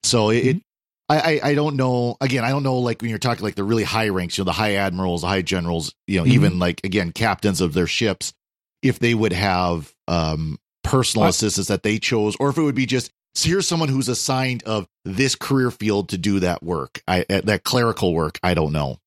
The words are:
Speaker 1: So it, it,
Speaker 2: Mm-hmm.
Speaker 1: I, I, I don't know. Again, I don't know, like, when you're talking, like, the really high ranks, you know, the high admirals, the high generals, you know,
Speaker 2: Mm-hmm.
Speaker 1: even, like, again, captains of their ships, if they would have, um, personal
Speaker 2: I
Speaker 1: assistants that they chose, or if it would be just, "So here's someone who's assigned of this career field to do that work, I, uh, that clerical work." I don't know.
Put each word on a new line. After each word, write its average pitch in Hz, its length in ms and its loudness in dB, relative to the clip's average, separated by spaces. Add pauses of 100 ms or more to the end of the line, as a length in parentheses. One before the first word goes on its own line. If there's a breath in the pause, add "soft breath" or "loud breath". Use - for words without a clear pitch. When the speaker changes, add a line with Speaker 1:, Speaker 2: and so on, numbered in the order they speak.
Speaker 1:
So 110 260 2
it, 113 60 4 (100)
it, 143 100 2
Speaker 2:
Mm-hmm. 208 60 -6 (460)
Speaker 1:
I, 151 100 4 (260)
I, 143 60 2
I 143 40 2
don't 147 220 0
know. 123 460 0
Again, 131 220 0
I 120 60 0
don't 139 120 -2
know, 131 160 0
like, 120 240 -2
when 117 80 -2
you're 110 80 -4
talking, 117 260 -2
like, 104 120 -2
the 101 80 -2
really 110 200 2
high 110 240 0
ranks, 92 300 -2
you 98 60 -2
know, - 20 0
the 87 60 0
high 104 240 0
admirals, 92 460 -2
the 87 60 -4
high 95 140 2
generals, 85 520 -2 (120)
you 98 120 0
know, 82 60 0
Speaker 2:
Mm-hmm. 69 80 6
Speaker 1:
even, - 260 4
like, 87 260 0
again, 92 280 -2
captains 101 480 0
of 85 140 0
their 87 120 2
ships, - 460 -2 (500)
if 127 160 0
they 117 160 2
would 110 180 2
have, 90 600 0 (160)
um, 78 500 -2 (240)
personal 113 440 2
Speaker 2:
I - 20 6
Speaker 1:
assistants 98 400 0
that 98 140 -2
they 107 160 0
chose, 107 420 0
or 139 80 2
if 139 80 -2
it 160 60 0
would 143 120 0
be 131 120 0
just, 123 240 -2 (240)
"So - 160 0
here's 185 180 0
someone 165 200 0
who's 131 200 0
assigned 127 540 -2
of 107 240 -4 (180)
this 104 300 0
career 131 360 0
field 101 400 0
to 95 80 -4
do 98 220 0
that 90 220 -2
work, 80 440 -6
I, 92 220 2
uh, 98 160 0
that 101 200 0
clerical 113 500 0
work." 80 280 -2
I 90 120 2
don't 78 180 0
know. 71 340 -4